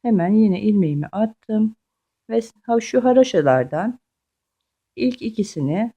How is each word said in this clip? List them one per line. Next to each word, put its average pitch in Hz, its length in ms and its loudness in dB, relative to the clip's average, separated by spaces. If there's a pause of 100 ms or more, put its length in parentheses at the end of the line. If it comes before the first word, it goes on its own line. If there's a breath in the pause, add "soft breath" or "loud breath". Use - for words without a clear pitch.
Hemen 196 320 0
yine 208 280 2
ilmeğimi 180 500 0
attım 220 640 -4 (540)
ve 233 100 0 (240)
ha-, 233 160 0
şu 233 240 -2
haroşalardan 185 960 2 (960)
ilk 247 260 -4
ikisini 208 760 -4